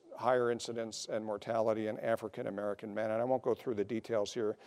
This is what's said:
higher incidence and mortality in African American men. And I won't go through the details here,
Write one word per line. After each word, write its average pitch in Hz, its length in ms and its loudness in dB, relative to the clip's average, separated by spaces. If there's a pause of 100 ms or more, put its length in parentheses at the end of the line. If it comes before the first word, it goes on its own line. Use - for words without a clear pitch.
(160)
higher 120 340 4
incidence 113 640 -4
and 110 140 -2
mortality 110 600 0
in 107 120 -4
African 113 480 -2
American 104 460 -4
men. 107 180 0
And 113 100 2
I 123 40 0
won't 127 180 2
go 120 100 4
through 117 220 -4
the 101 80 4
details 110 500 0
here, 110 340 0